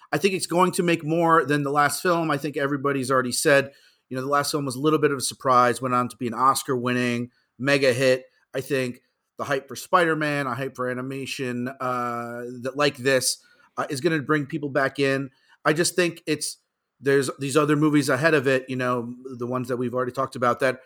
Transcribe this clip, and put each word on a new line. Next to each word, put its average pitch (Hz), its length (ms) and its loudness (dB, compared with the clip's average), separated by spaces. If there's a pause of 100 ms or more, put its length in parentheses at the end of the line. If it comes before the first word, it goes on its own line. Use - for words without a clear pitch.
(140)
I 151 40 0
think 190 180 2
it's 160 120 -4
going 180 260 4
to 185 100 0
make 165 200 0
more 165 400 4
than 147 200 0
the 139 60 -2
last 147 320 0
film. 170 300 0
I 143 60 0
think 147 180 -6
everybody's 139 560 -2
already 127 220 2
said, 139 380 2 (360)
you 127 80 -10
know, 131 80 -4
the 135 60 -8
last 143 220 0
film 147 120 -2
was 127 140 -6
a - 20 -8
little 151 200 4
bit 143 120 4
of 139 60 -2
a 120 40 -8
surprise, 123 600 2
went 127 120 -2
on 123 140 0
to - 80 -12
be 131 120 -6
an 135 60 -4
Oscar-winning 123 960 0 (300)
mega 135 320 2
hit. 131 320 2 (300)
I 135 80 -4
think 131 400 -4 (360)
the 113 60 -10
hype 135 240 -4
for - 80 -14
Spider-Man, 151 720 0
a 120 80 -4
hype 135 220 -6
for 127 120 -4
animation, 127 760 -6
uh, 123 760 -6 (180)
that 131 160 -6
like 147 180 2
this, 127 420 2 (380)
uh, 131 140 -2
is 139 100 -4
gonna 160 220 0
bring 147 240 0
people 147 240 -8
back 135 280 -2
in. 135 320 0 (360)
I 156 80 4
just 165 240 0
think 170 280 0
it's, 151 300 -4 (460)
there's 139 360 2
these 139 200 -2
other 151 180 4
movies 147 320 4
ahead 147 260 2
of 139 140 2
it, 131 220 2
you 127 80 -4
know, 123 360 -2 (240)
the 120 100 -6
ones 127 200 -4
that 127 80 -4
we've 120 180 -4
already 127 200 -2
talked 131 240 -4
about 120 240 0
that 127 240 0